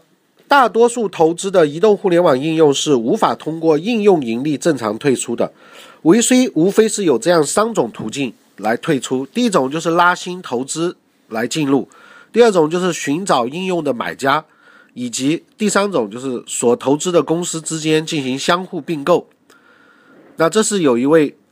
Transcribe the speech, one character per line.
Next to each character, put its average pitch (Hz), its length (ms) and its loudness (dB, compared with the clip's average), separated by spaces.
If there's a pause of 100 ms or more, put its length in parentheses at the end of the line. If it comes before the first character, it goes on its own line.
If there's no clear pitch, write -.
(460)
大 262 220 4
多 226 200 2
数 226 200 -4
投 170 260 2
资 190 160 -6
的 180 160 4
移 151 140 -8
动 208 160 4
互 202 120 -4
联 175 140 4
网 143 160 4
应 160 160 -2
用 156 180 6
是 143 220 0
无 123 220 0
法 147 180 2
通 160 240 -8
过 160 180 2
应 208 260 -2
用 180 220 4
盈 117 200 -4
利 151 120 -2
正 156 200 -2
常 110 200 -4
退 127 200 0
出 - 180 -8
的。 107 180 -2 (500)
V 202 200 4
C 254 320 2
无 175 160 2
非 220 180 4
是 208 140 -6
有 139 160 2
这 165 140 0
样 165 100 4
三 214 320 -2
种 131 160 -2
途 - 180 -12
径 127 240 -6 (240)
来 110 200 -2
退 147 220 -2
出， 131 280 -4
第 247 180 -2
一 240 40 0
种 139 220 0
就 156 80 -6
是 165 120 -4
拉 175 240 2
新 180 280 -10
投 127 220 -6
资 165 320 -6 (320)
来 113 180 -4
进 147 200 -2
入， 135 220 0 (440)
第 226 100 4
二 226 80 6
种 165 180 2
就 175 120 -2
是 180 120 -2
寻 151 320 -4
找 139 220 0
应 175 200 -8
用 175 180 -4
的 135 100 -2
买 87 200 -8
家， 139 300 -2 (500)
以 123 140 -10
及 131 360 -4 (120)
第 214 120 -2
三 202 240 0
种 113 180 -2
就 117 80 -14
是 127 280 -8
所 120 280 0
投 135 220 0
资 175 160 -4
的 165 100 4
公 165 220 -2
司 165 160 -8
之 160 180 -8
间 156 260 0
进 156 180 -4
行 131 140 -4
相 180 280 -2
互 180 160 -10
并 139 240 -8
购。 170 240 2 (1080)
那 165 140 2
这 214 100 0
是 208 220 -2
有 123 160 2
一 127 80 0
位 151 300 2 (160)